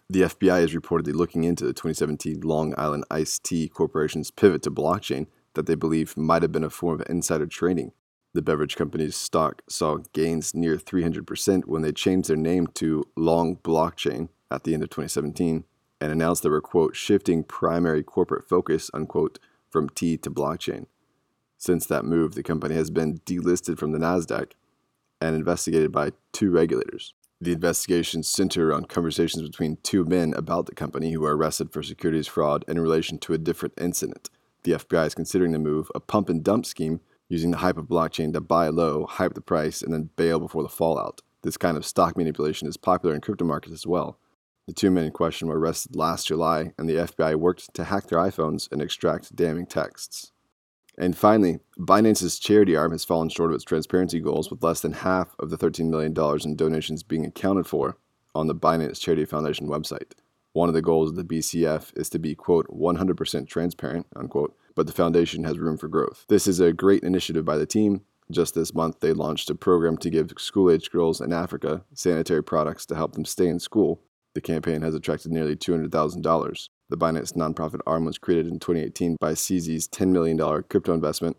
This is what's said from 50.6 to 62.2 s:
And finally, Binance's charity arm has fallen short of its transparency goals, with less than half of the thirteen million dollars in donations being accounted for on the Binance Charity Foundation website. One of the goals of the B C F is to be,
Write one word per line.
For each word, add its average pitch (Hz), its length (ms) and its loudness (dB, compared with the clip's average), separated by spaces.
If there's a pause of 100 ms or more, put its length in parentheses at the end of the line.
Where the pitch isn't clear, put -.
And 87 200 -2
finally, 104 420 6 (180)
Binance's 95 640 4
charity 104 340 6
arm 80 200 2
has 80 100 -6
fallen 82 240 2
short 82 240 0
of 78 40 0
its 76 100 -6
transparency 85 560 0
goals, 78 280 -2
with - 140 -6
less 82 160 2
than 78 140 -4
half 92 440 -2
of 78 120 -8
the 80 80 -6
thirteen 80 340 0
million 78 220 0
dollars 76 320 0
in 76 100 -4
donations 78 480 -2
being 80 220 -4
accounted 95 420 -2
for 67 300 -4 (360)
on 78 140 -2
the 76 80 -2
Binance 80 460 0
Charity 80 240 0
Foundation 76 420 -4
website. 73 460 -8 (400)
One 85 160 4
of 80 60 2
the 80 60 4
goals 80 280 4
of 80 80 -6
the 90 80 -6
B 82 160 -2
C 82 240 0
F 78 320 -2
is 78 140 -4
to 85 60 -2
be, 80 160 -4